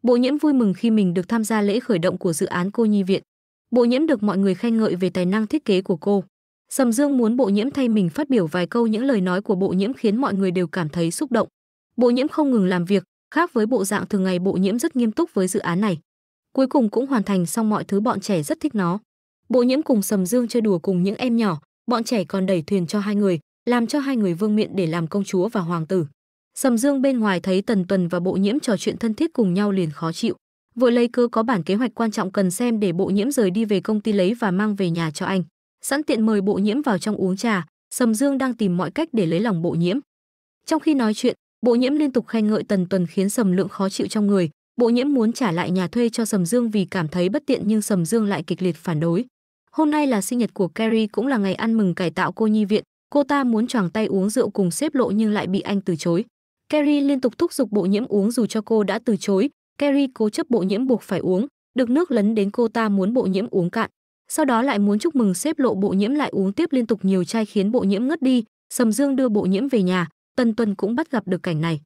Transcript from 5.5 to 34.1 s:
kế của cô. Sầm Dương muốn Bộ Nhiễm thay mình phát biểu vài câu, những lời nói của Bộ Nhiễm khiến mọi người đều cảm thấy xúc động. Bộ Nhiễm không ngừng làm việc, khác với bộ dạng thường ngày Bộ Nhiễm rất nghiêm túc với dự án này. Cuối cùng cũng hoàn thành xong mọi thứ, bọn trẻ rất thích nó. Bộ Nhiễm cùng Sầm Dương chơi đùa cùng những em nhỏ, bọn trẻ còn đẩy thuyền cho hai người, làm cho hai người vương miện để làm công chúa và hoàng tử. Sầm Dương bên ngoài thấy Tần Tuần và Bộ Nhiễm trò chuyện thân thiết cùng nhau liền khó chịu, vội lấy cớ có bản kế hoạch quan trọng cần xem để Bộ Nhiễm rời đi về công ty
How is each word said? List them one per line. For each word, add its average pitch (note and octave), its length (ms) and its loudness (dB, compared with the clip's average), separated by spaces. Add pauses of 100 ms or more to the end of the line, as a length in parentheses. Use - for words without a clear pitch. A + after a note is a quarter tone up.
kế F#3 160 2
của F#3 160 -2
cô. G3+ 260 0 (460)
Sầm B3 220 0
Dương C#4 260 2
muốn A#3 200 2
Bộ C4 80 2
Nhiễm G#3 260 0
thay B3+ 180 0
mình G#3 200 2
phát D4 200 -4
biểu G#3+ 180 2
vài F3 200 -2
câu, A#3 200 0
những A3 160 -2
lời C4 180 2
nói F#3 200 0
của G#3 140 -2
Bộ F#3 140 0
Nhiễm G3 240 0
khiến G#3 220 0
mọi B3+ 180 -2
người F#3+ 180 0
đều F3 160 -2
cảm D#3 220 -4
thấy E3+ 220 -2
xúc C#4+ 200 -6
động. A3+ 160 0 (500)
Bộ A#3+ 120 4
Nhiễm B3+ 180 2
không D4 240 0
ngừng G#3+ 140 4
làm F3+ 200 0
việc, F#3 180 0 (320)
khác E4+ 180 0
với G#3+ 120 2
bộ A3+ 200 0
dạng F#3+ 220 -4
thường F#3+ 160 0
ngày F#3 160 0
Bộ F#3 140 0
Nhiễm G3 260 0
rất E4 160 -2
nghiêm A#3+ 160 2
túc E4+ 220 -2
với F#3 140 2
dự - 120 -2
án F3 220 -2
này. F#3+ 180 0 (540)
Cuối C4+ 140 2
cùng B3+ 220 2
cũng B3 180 -2
hoàn B3+ 160 0
thành F#3+ 220 0
xong A3 240 -2
mọi F#3 140 0
thứ, G3+ 160 -2
bọn A3+ 200 -2
trẻ F#3 240 -2
rất D#4+ 160 -4
thích C#4+ 160 -4
nó. F#3+ 240 0 (500)
Bộ A#3+ 140 4
Nhiễm B3+ 180 2
cùng A#3 200 0
Sầm F#3+ 240 0
Dương A#3 220 0
chơi A#3 140 0
đùa G3+ 180 2
cùng F3+ 240 0
những G3+ 120 0
em A#3+ 220 0
nhỏ, F#3+ 240 0 (260)
bọn A#3 160 0
trẻ A3 200 -2
còn F#3+ 220 -2
đẩy F#3 160 0
thuyền F3+ 260 -2
cho G#3 120 -4
hai G3+ 160 -2
người, G3 240 0 (260)
làm A#3 220 0
cho D4 120 -2
hai C4+ 180 -2
người F#3+ 160 0
vương G#3 220 0
miện G#3+ 200 -2
để F#3 120 0
làm E3 200 -2
công G3+ 160 -2
chúa F#3+ 260 -2
và G3+ 120 -2
hoàng E3 240 -4
tử. F3+ 200 -2 (500)
Sầm B3 220 0
Dương C#4 240 2
bên C4 180 2
ngoài G3+ 200 2
thấy F#3+ 220 0
Tần G3 260 0
Tuần F#3 200 0
và F3 120 -2
Bộ F3+ 140 -2
Nhiễm G3+ 260 0
trò G#3 180 -2
chuyện - 200 -4
thân A3 160 -4
thiết D#4+ 200 -2
cùng F#3+ 200 0
nhau G3+ 180 0
liền F3+ 200 0
khó D#3+ 200 -6
chịu, G#3+ 240 -4 (400)
vội A#3 160 4
lấy A#3+ 160 2
cớ A#3+ 200 0
có A3+ 160 0
bản A3+ 200 0
kế F#3 120 0
hoạch A#3+ 200 -2
quan A3+ 160 -2
trọng F#3+ 200 -4
cần F#3+ 200 0
xem A#3 280 -2
để G3+ 120 0
Bộ F3 140 0
Nhiễm G3+ 260 0
rời G#3+ 200 2
đi A3 140 0
về G3+ 140 0
công G#3+ 220 -2
ty A3 120 -2